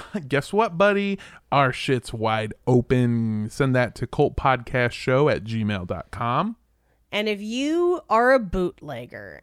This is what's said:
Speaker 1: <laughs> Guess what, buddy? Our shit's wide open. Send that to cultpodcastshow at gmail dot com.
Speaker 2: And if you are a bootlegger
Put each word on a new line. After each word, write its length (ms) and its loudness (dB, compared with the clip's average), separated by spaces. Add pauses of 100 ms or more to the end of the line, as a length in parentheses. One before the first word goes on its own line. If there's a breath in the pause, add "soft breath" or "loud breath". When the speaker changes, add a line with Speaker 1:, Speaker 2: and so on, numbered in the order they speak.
(120 loud breath)
Speaker 1:
<laughs> 160 -8
Guess 240 -2
what, 280 2
buddy? 400 2 (320 loud breath)
Our 200 4
shit's 400 -2
wide 440 -2 (100)
open. 880 2
Send 240 2
that 200 0
to 120 -8
cultpodcastshow 1200 0
at 120 -2
gmail 420 -4
dot 240 -8
com. 460 -2 (560)
Speaker 2:
And 180 -2
if 100 -4
you 720 -2
are 240 4
a 60 6
bootlegger 1040 -6